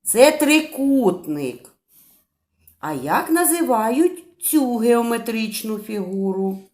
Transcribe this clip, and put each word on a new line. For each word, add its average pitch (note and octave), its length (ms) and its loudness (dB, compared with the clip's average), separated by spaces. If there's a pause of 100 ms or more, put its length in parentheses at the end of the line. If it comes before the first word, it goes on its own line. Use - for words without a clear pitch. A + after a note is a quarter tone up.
це D4 360 4
трикутник. C4 1300 0 (1080)
А D3+ 140 -8
як D3 360 -2
називають D#4+ 1120 0
цю C4 360 0
геометричну A3+ 1000 -2
фігуру? F#3+ 840 -4 (140)